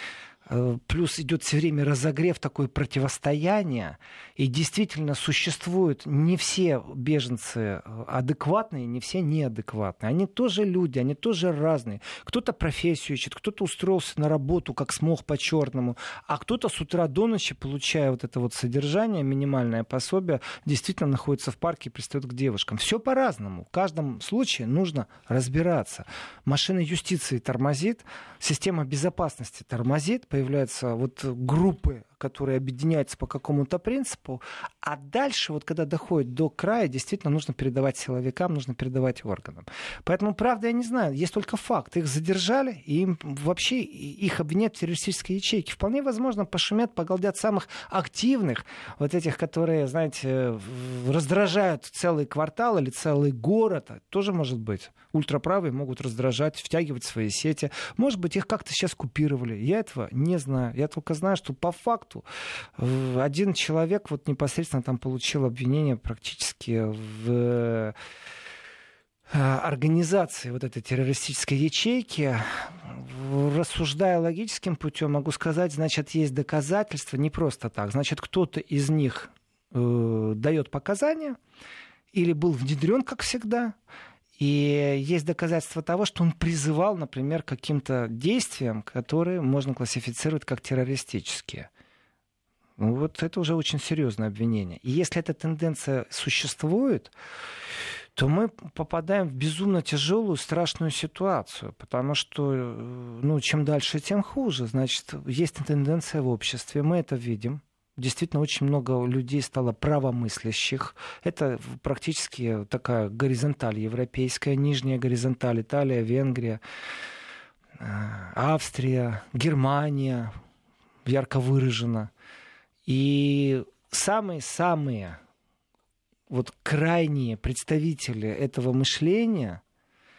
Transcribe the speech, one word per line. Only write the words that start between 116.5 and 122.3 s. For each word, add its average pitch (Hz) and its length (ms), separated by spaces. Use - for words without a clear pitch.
э, 117 60
Австрия, 127 880
Германия, 135 960
ярко 131 340
выражена. 120 720